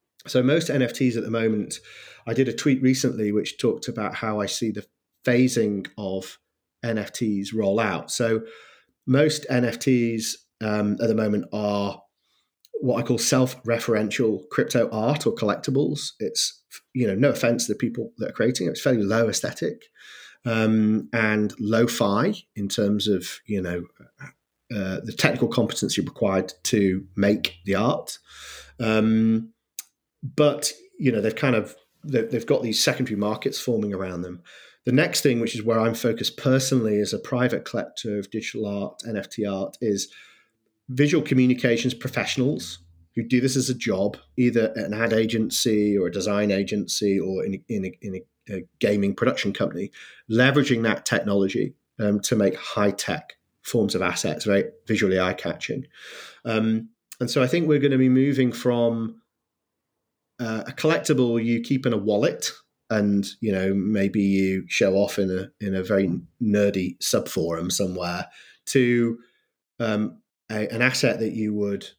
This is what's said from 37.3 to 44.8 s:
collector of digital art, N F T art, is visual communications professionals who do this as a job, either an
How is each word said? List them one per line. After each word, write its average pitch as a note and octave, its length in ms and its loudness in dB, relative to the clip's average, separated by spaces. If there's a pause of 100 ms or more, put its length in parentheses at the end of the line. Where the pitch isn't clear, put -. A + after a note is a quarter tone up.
collector G#2 560 -6
of G2 120 -8
digital A2 340 -6
art, G2+ 420 -6
N A2 80 -6
F G2 140 -8
T G#2+ 160 -4
art, G2 340 -4
is G2+ 320 -2 (800)
visual D3 340 4
communications B2 720 4
professionals - 840 -4 (360)
who A#2 80 -2
do A#2+ 180 2
this C3 140 2
as C3 140 0
a B2+ 40 0
job, G2+ 440 -2 (200)
either A#2 380 4
an G#2+ 180 -4